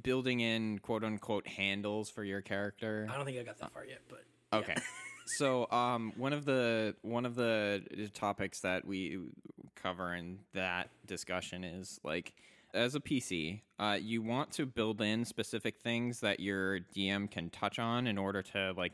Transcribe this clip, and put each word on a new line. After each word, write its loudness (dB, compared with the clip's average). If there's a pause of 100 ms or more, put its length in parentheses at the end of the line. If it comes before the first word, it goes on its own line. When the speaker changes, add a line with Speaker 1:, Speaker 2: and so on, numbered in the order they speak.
Speaker 1:
building 2
in 2
quote-unquote -2
handles 0
for -6
your 0
character. -2
Speaker 2:
I -4
don't -4
think -4
I -6
got -12
that -10
far -12
yet, -14
but -18 (300)
yeah. 6
Speaker 1:
Okay. 0
<laughs> -4 (440)
So, 4
um, 4
one 0
of -2
the, 4
one 0
of -2
the 4 (300)
topics -2
that 0
we -2 (560)
cover -2
in -6 (140)
that 0 (160)
discussion -4
is, -10
like, -2 (420)
as 2
a -2
P 0
C, -2 (160)
uh, 2
you -2
want -2
to 0
build 0
in 2
specific -4
things 0
that 4
your 2
D -2
M 2
can -4
touch -2
on 0
in 2
order 0
to, -2
like, 0